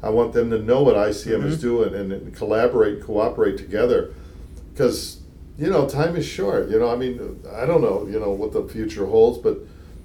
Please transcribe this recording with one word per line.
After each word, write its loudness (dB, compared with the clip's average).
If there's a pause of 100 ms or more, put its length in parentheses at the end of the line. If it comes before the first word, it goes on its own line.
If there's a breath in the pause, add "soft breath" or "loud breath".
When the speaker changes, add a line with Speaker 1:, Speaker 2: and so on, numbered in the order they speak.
Speaker 1:
I -2
want 2
them 2
to 0
know 2
what 6
I 2
C -4
M 0
is 0
Speaker 2:
Mm-hmm. -6
Speaker 1:
doing 2
and, -4
and -10
collaborate, 2
cooperate 0
together. 0 (640 loud breath)
'Cause -2 (380)
you 0
know, 2
time 0
is -2
short. -2
You 2
know, 2
I 0
mean, -6 (140)
I -4
don't 4
know, 0
you -4
know, -2
what -4
the -2
future -4
holds, 6
but 0 (460 loud breath)